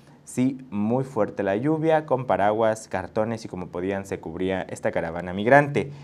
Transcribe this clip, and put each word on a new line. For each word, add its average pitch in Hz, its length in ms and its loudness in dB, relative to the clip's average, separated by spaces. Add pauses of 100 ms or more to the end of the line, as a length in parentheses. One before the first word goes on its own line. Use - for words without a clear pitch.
(240)
sí, - 440 -2
muy 113 360 0
fuerte 104 400 -2
la 98 100 2
lluvia, 156 520 2
con 127 200 0
paraguas, 107 600 2
cartones 107 560 -4
y 104 40 -10
como 90 200 -8
podían 95 360 -4
se 95 140 -6
cubría 92 440 -4
esta - 280 -6
caravana 87 420 -4
migrante. 123 600 4 (120)